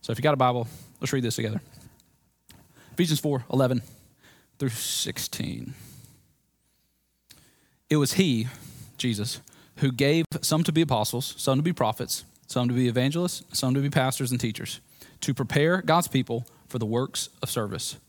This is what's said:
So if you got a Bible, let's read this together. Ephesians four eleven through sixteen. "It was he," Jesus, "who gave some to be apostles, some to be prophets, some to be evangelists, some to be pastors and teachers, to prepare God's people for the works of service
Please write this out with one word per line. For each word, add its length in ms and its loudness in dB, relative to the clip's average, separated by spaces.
So 100 -12
if 80 -2
you 40 -6
got 120 4
a 40 -2
Bible, 280 2
let's 120 -2
read 100 0
this 140 -2
together. 240 -2
Ephesians 280 0
four 320 0
eleven 300 2
through 120 0
sixteen. 1040 -6
"It 80 4
was 180 2
he," 340 2
Jesus, 440 -4
"who 160 2
gave 320 2
some 240 2
to 80 0
be 100 4
apostles, 540 0
some 220 2
to 40 2
be 100 0
prophets, 520 -2
some 200 0
to 60 0
be 140 2
evangelists, 540 0
some 220 0
to 60 2
be 100 0
pastors 420 2
and 80 0
teachers, 400 -6
to 140 -2
prepare 480 2
God's 260 4
people 380 0
for 120 -4
the 60 0
works 420 -2
of 60 -6
service 480 -4